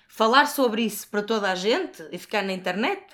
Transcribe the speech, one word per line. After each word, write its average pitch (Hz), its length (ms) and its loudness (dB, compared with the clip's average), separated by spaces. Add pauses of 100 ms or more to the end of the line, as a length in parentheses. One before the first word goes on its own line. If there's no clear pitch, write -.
Falar 247 380 4
sobre 233 360 0
isso 214 260 -4
para 208 140 -2
toda 208 280 0
a 185 40 0
gente 214 580 -2
e 175 60 -10
ficar 202 240 -4
na 190 100 -4
internet, 190 500 -2 (120)